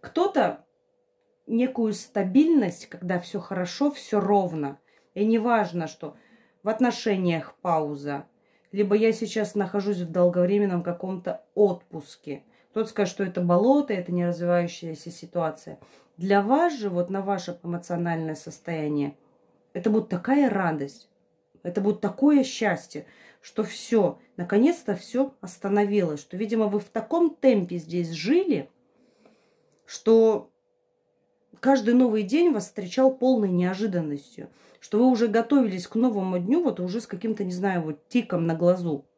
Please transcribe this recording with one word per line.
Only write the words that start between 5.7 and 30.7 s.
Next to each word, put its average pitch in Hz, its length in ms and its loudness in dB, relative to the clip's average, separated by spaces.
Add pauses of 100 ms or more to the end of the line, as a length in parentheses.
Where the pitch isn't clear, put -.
что - 300 -14 (460)
в 202 60 -4
отношениях 190 920 0
пауза, 147 640 -4 (460)
либо 202 260 0
я 220 160 4
сейчас 214 420 -4
нахожусь 196 440 -2
в 170 120 -6
долговременном 180 720 2
каком-то 180 640 -8 (100)
отпуске. 175 880 -2 (280)
Кто-то 220 180 -4
скажет, 190 240 -2
что 196 120 -4
это 180 180 -4
болото, 226 500 4
это 180 200 -4
не 175 140 0
развивающаяся 175 840 -2
ситуация. 170 680 -8 (380)
Для 196 240 2
вас 294 340 2
же, 214 140 -6
вот 175 220 -2
на 196 100 -4
ваше 190 420 -4
эмоциональное 170 720 -4
состояние, 151 840 -6 (580)
это 196 160 0
будет 214 180 0
такая 262 400 2
радость, 160 600 -4 (520)
это 180 180 -4
будет 202 200 0
такое 269 440 4
счастье, 175 600 -4 (360)
что - 240 -6
всё, - 540 0 (180)
наконец-то 208 580 2
всё 262 460 -4
остановилось, 196 800 0
что, - 160 -16
видимо, 214 320 0
вы 202 120 0
в - 80 -16
таком 311 460 0
темпе 190 440 2
здесь 165 320 -4
жили, 208 600 0 (1120)
что 220 680 2 (1080)